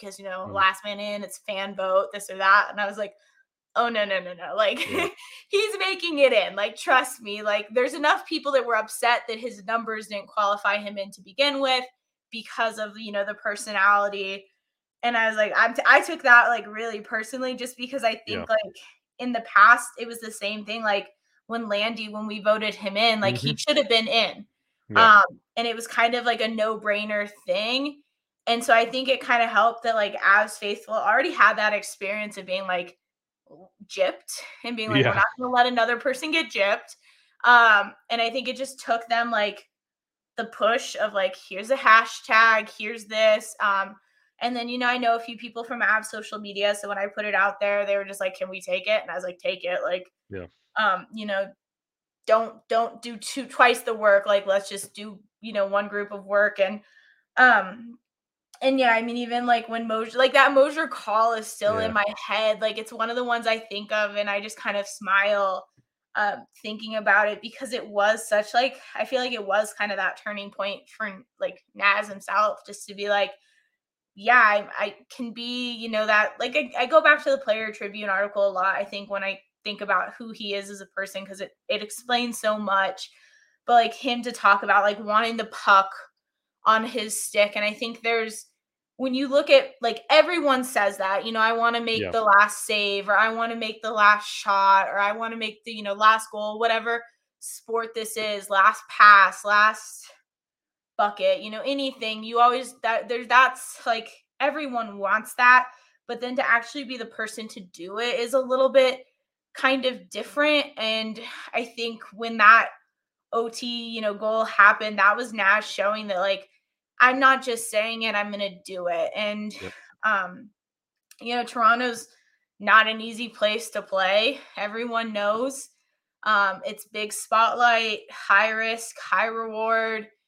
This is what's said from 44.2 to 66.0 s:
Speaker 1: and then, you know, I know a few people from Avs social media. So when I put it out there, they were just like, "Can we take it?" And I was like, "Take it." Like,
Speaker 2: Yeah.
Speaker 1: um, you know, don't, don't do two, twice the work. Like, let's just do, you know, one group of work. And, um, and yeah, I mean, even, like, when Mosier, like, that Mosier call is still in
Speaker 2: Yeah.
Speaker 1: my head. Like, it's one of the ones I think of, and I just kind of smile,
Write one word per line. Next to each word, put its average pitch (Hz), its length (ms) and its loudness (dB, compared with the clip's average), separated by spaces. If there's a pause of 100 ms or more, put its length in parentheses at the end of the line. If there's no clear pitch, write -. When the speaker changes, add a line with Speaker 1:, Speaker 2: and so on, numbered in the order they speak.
Speaker 1:
and 240 140 -2
then, 240 140 -6
you 247 100 -6
know, 247 80 0
I 247 120 0
know 233 180 2
a - 40 -2
few 233 160 -14
people 233 280 -12
from 240 160 -6
Avs 214 260 0
social 214 320 -12
media. 202 360 -2
So 202 140 -10
when 202 100 -4
I 202 80 -4
put 208 180 -8
it 202 100 -4
out 202 260 0
there, 202 260 0
they 196 100 0
were 196 80 -4
just 196 160 -12
like, 190 160 -4
"Can 185 120 -8
we 185 120 -12
take 185 260 -6
it?" 214 160 0
And 175 80 -12
I 170 40 -6
was 180 100 -8
like, 180 140 -10
"Take 180 260 -6
it." 170 180 -4
Like, 180 220 -4 (240)
Speaker 2:
Yeah. 90 180 -12 (300)
Speaker 1:
um, 190 360 0
you 214 140 -12
know, 196 260 -4 (760)
don't, 220 420 0
don't 226 340 -2
do 233 140 -12
two, 247 300 -10
twice 240 360 2
the 233 120 -4
work. 202 320 4
Like, 202 200 0
let's 196 220 -2
just 196 260 -12
do, 208 240 -16 (220)
you 220 120 -12
know, 196 140 -2
one 202 220 -2
group 202 240 -8
of 196 120 -14
work. 202 340 0
And, 202 220 -2 (560)
um, 233 640 4 (640)
and 269 180 2
yeah, 247 120 4
I 226 120 2
mean, 240 140 -6
even, 240 300 -4
like, 226 220 0
when 226 180 -6
Mosier, 226 320 -4
like, 269 140 4
that 277 200 6
Mosier 294 360 2
call 220 440 0
is 220 140 -8
still 214 320 -4
in 220 120 -4
Speaker 2:
Yeah. - 20 -8
Speaker 1:
my 208 120 2 (220)
head. 214 340 0
Like, 214 180 -2
it's 226 140 -12
one 226 180 -4
of 240 60 -4
the 247 80 -4
ones 233 220 -2
I 220 120 0
think 214 340 -12
of, 208 240 -2
and 208 120 -2
I 202 120 -2
just 214 160 -14
kind 202 200 -6
of 202 100 -6
smile, 196 800 0 (480)